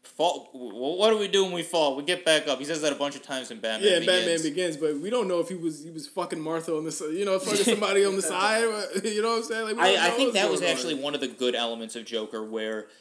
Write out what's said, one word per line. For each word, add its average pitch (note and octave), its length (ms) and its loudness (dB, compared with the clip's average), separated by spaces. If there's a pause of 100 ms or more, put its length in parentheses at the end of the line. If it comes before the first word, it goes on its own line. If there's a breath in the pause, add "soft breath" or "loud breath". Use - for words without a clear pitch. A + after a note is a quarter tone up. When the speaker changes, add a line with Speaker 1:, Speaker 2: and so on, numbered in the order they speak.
Speaker 1:
"Fall, - 500 -2
w-, B2 200 -12
w-, C3 240 -4
what G#3 140 6
do A3 80 6
we G#3 100 0
do F#3+ 160 4
when F#3 80 -4
we F3 120 -2
fall? D3+ 320 4
We C#3+ 80 -6
get F3+ 200 0
back D#3 220 4
up." C3+ 120 0
He C#3 60 -6
says D#3 180 -4
that D3+ 100 2
a C#3 40 -4
bunch C#3+ 200 -4
of C3 60 -14
times B2+ 280 -8
in A2+ 100 -12
Batman A2 300 2
Speaker 2:
Yeah, F3 60 6
in E3+ 60 4
Speaker 1:
Begins. F3+ 240 4
Speaker 2:
Batman E3 160 2
Begins, D#3+ 340 -2
but D3+ 240 -2
we F#3 100 -6
don't A#3 160 0
know F3+ 140 0
if E3+ 80 0
he F#3+ 80 -8
was, D#3 260 -6
he E3 80 -14
was D#3+ 160 -12
fucking F3 340 -4
Martha D#3+ 360 -4
on D#3 80 -2
the D#3+ 60 -4
s-, D3+ 100 -8
you D#3+ 240 -2
know, F#3+ 140 2
fucking G3+ 260 0
Speaker 1:
<laughs> A3+ 100 4
Speaker 2:
somebody G3+ 300 2
on G3 120 0
the G3 60 -2
side. G#3 400 2
<laughs> G3+ 420 -2
You G#3+ 180 0
know A3+ 80 2
what A#3 80 2
I'm A#3 60 -4
saying? A3+ 200 -4
Like, G#3+ 120 -4
we - 60 0
don't F#3+ 160 6
Speaker 1:
I, E3 80 -2
I - 40 -8
Speaker 2:
know A3+ 60 -4
Speaker 1:
think C4 120 2
Speaker 2:
what's A#3 120 -2
Speaker 1:
that G#3 100 2
was F#3 100 0
Speaker 2:
going F3 120 0
on. D#3+ 40 0
Speaker 1:
actually B2+ 180 -4
one C#3+ 200 -6
of C3+ 60 -4
the C3 80 -4
good A#2+ 280 -2
elements A#2 400 -6
of A2+ 80 -12
Joker, A2 400 -6
where A2 420 -6 (140 soft breath)